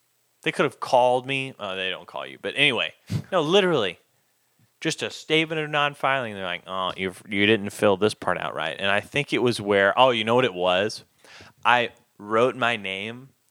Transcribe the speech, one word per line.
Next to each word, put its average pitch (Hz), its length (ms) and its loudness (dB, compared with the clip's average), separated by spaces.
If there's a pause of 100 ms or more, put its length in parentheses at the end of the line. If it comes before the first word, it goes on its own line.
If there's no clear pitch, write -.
(440)
They 160 80 -2
could 165 140 2
have - 140 -6
called 123 460 2
me. 135 340 -6
Oh, 98 160 -8
they 92 140 -4
don't 87 180 -8
call 69 200 -10
you. 67 120 -16
But - 160 -6
anyway, 113 380 2 (380)
no, 185 100 2
literally, 156 560 2 (840)
just - 220 -4
a 110 80 -6
statement 160 520 -2
of 151 100 -8
non-filing. 139 640 -2
They're 95 80 -8
like, 87 240 -6
"Oh, 92 300 -4
you, 92 160 -4 (140)
you 104 200 0
didn't 104 240 2
fill 101 260 2
this 107 160 2
part 87 260 -4
out 78 140 -6
right." 78 240 -6
And 98 120 -4
I 101 100 0
think 139 340 -6
it 120 60 2
was 117 220 2
where, 101 360 4
oh, 131 140 8
you 113 120 0
know 113 120 2
what 127 100 4
it 98 80 -2
was? 90 500 0 (600)
I 120 260 4 (300)
wrote 110 360 2
my 120 220 0
name 104 520 -10 (220)